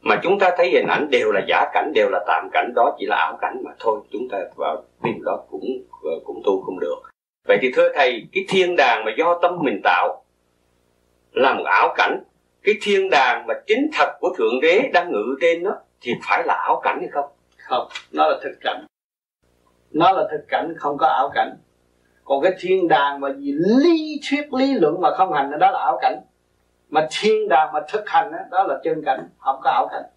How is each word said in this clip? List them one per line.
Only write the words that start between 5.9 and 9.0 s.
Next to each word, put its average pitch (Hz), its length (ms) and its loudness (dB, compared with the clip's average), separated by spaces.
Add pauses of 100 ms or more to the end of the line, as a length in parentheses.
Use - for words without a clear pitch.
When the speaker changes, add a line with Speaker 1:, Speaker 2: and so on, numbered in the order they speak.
Speaker 1:
cũng - 200 -12
tu 95 180 0
không 92 180 -10
được. 85 200 -6 (480)
Vậy 101 140 6
thì 127 120 2
thưa 175 200 4
thầy, 127 380 0
cái 190 160 -2
thiên 180 280 2
đàng 156 280 2